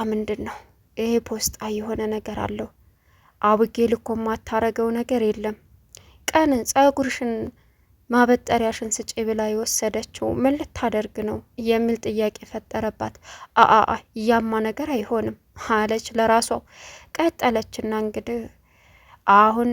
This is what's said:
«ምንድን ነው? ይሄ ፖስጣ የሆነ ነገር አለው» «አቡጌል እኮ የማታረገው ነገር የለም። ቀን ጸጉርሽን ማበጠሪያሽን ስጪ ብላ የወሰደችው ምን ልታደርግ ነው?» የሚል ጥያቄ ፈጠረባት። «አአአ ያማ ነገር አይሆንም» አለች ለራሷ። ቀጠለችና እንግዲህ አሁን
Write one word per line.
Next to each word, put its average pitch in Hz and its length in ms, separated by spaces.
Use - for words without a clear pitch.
«ምንድን 214 400
ነው? 226 120
ይሄ 226 220
ፖስጣ 220 380
የሆነ 214 380
ነገር 214 320
አለው» 208 300
«አቡጌል 220 520
እኮ - 180
የማታረገው 226 800
ነገር 240 320
የለም። 214 340
ቀን 311 240
ጸጉርሽን 269 680
ማበጠሪያሽን 240 840
ስጪ - 200
ብላ 220 220
የወሰደችው 220 920
ምን 262 200
ልታደርግ 214 680
ነው?» 214 140
የሚል 226 420
ጥያቄ 214 420
ፈጠረባት። 220 720
«አአአ 220 360
ያማ 226 320
ነገር 220 280
አይሆንም» 220 480
አለች 220 420
ለራሷ። 226 360
ቀጠለችና 226 840
እንግዲህ 220 440
አሁን 220 460